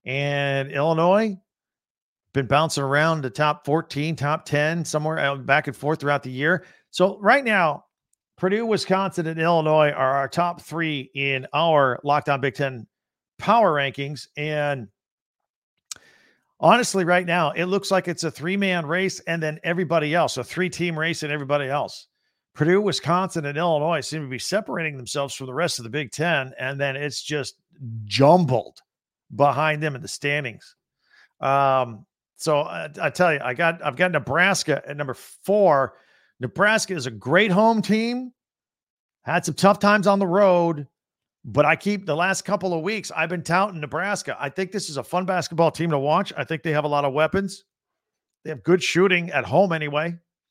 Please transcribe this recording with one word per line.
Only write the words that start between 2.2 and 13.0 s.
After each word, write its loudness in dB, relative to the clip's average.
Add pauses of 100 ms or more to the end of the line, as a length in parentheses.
been 0
bouncing 0
around 2
the -6
top 0
fourteen, -4
top -4
ten, -2
somewhere, -4
uh, 0
back 0
and -8
forth -4
throughout -2
the -12
year. -2 (260)
So 2
right 4
now, 0 (520)
Purdue, 0
Wisconsin, 0
and -4
Illinois 4
are 0
our 0
top -2
three -6
in -2
our 4
Locked 0
On 0
Big 0
Ten -6 (540)